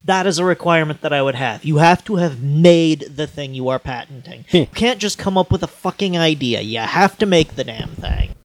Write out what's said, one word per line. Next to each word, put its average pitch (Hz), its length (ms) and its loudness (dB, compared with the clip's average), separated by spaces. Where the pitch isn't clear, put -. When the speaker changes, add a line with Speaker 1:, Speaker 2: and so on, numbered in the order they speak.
Speaker 1:
That 190 220 0
is 170 140 0
a 180 40 0
requirement 165 580 0
that 151 100 -2
I 139 100 2
would 135 140 0
have. 120 280 -6
You 147 120 0
have 170 300 6
to 208 100 -2
have 143 260 -2
made 156 720 4
the 147 140 -6
thing 139 260 -12
you 127 140 -4
are 131 100 -2
patenting. 127 720 -12
Speaker 2:
Hmm. 180 60 2
Speaker 1:
You 151 100 4
can't 233 320 -2
just 202 180 -4
come 190 220 -2
up 185 140 0
with 185 100 0
a 170 60 -6
fucking 180 500 -4
idea. 139 420 0
You 110 200 -6
have 175 380 0
to 214 80 0
make 170 280 2
the 131 80 -6
damn - 280 -10
thing. - 400 -4